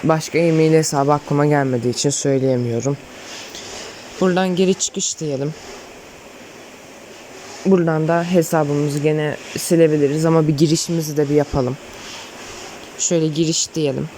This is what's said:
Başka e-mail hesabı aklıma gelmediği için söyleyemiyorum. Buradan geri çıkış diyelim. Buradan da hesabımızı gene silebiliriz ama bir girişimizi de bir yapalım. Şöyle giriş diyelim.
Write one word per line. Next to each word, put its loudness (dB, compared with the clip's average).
Başka 0
e-mail 4
hesabı 2
aklıma 0
gelmediği 2
için 0
söyleyemiyorum. 0
Buradan 2
geri 4
çıkış -6
diyelim. -4
Buradan 4
da 2
hesabımızı 2
gene 0
silebiliriz 4
ama 4
bir 2
girişimizi 0
de 0
bir 2
yapalım. 0
Şöyle 0
giriş -2
diyelim. -2